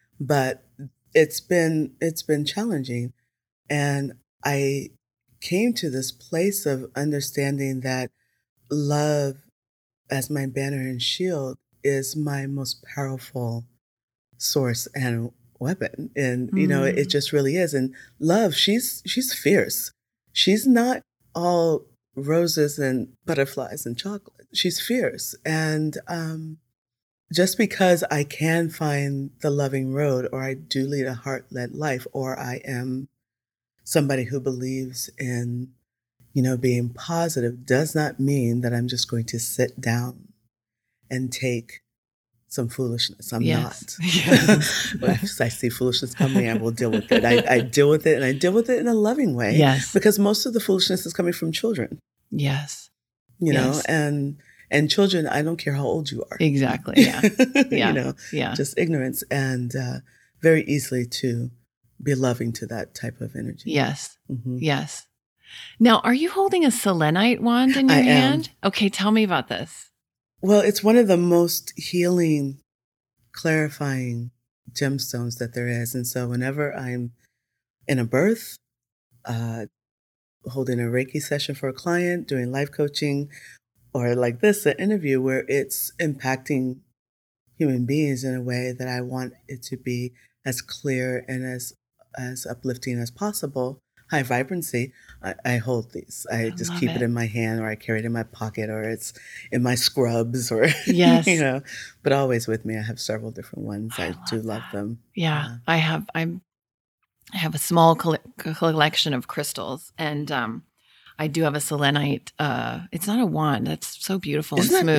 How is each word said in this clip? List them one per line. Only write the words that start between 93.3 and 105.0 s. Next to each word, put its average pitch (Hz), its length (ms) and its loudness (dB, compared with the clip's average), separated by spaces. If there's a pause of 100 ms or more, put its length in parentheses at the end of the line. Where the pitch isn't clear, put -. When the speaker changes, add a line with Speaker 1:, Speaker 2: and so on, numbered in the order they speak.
Speaker 1:
high 143 120 2
vibrancy, 127 720 -2 (300)
I, 92 120 -6 (100)
I 123 120 2
hold 117 360 -2
these. - 400 -14
I 113 140 -2
Speaker 2:
I 113 40 -2
Speaker 1:
just - 200 -6
Speaker 2:
love - 100 -6
Speaker 1:
keep 120 100 0
it - 60 -4
Speaker 2:
it. 120 60 0
Speaker 1:
in 120 100 0
my 117 140 -2
hand, 113 340 -2
or 110 60 -4
I 107 80 -4
carry 110 260 -4
it 110 40 -8
in 117 80 -4
my 117 100 -2
pocket, 110 480 -8
or 110 120 -6
it's 110 300 -8 (380)
in 123 120 0
my 123 120 4
scrubs, 117 760 0
or, 113 140 4 (100)
<laughs> - 100 -8
Speaker 2:
Yes. 175 400 6
Speaker 1:
you 175 140 4
know, 135 220 0 (400)
but 139 100 2
always 127 340 2
with 110 180 -2
me. 110 140 -4
I 107 40 -4
have 113 180 -6
several 110 300 -6
different - 360 -12
ones. 107 320 -8
Speaker 2:
I 87 100 -4
Speaker 1:
I 87 60 -6 (160)
do 113 60 -4
Speaker 2:
love 110 100 -4
Speaker 1:
love 110 160 -6 (100)
Speaker 2:
that. 101 60 -6
Speaker 1:
them. 110 200 -6 (160)